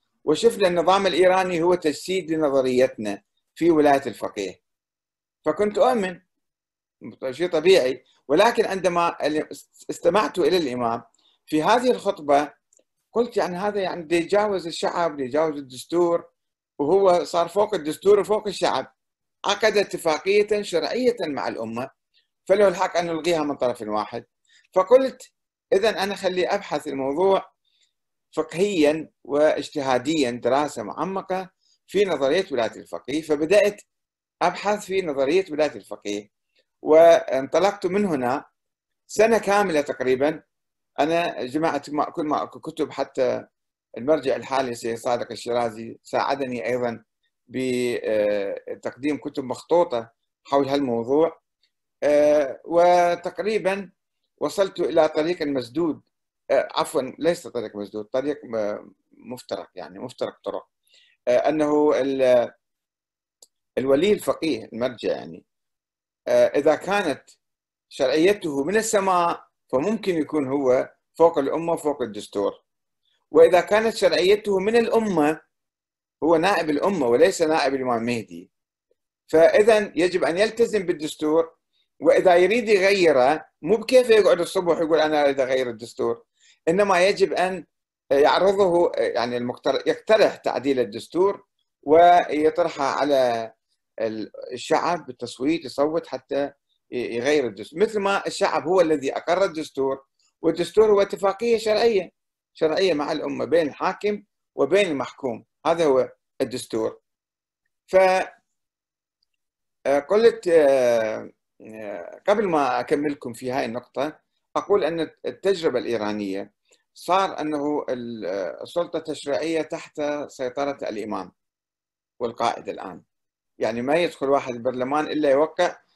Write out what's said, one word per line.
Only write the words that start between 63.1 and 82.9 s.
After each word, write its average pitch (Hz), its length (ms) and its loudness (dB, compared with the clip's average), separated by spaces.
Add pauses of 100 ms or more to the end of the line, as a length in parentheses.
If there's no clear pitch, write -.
الولي 139 340 2
الفقيه، 139 600 -4
المرجع، 110 400 -4
يعني، 76 320 -12 (840)
آه، 120 180 4
إذا 147 280 2
كانت 175 480 -4 (640)
شرعيته 151 760 0
من 190 120 -2
السماء، 190 680 0 (260)
فممكن 196 440 0
يكون 147 320 -2
هو 135 440 0 (220)
فوق 160 240 4
الأمة 160 340 -2
وفوق 151 300 -4
الدستور، 101 500 -4 (800)
وإذا 165 300 6
كانت 220 360 0
شرعيته 190 640 2
من 214 180 0
الأمة، 196 640 2 (840)
هو 165 120 4
نائب 160 340 0
الأمة 156 360 0
وليس 165 360 4
نائب 151 320 0
الإمام 127 240 -2
المهدي، 110 520 -6 (800)
فإذن 208 680 4
يجب 175 280 0
أن 160 140 0
يلتزم 214 480 0
بالدستور 156 680 -2 (440)
وإذا 175 360 6
يريد 208 320 4
يغيره، 170 760 4 (180)